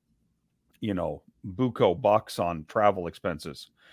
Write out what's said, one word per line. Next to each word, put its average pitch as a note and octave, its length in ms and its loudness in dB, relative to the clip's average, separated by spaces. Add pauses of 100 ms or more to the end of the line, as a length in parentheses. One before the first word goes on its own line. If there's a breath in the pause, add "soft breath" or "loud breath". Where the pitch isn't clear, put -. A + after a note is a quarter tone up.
(800)
you G#2+ 140 -4
know, E2 280 -4 (340)
buco A2+ 440 2
bucks G#2+ 400 2
on E2+ 300 -2
travel G2 380 2
expenses. D#2+ 640 -10 (220 soft breath)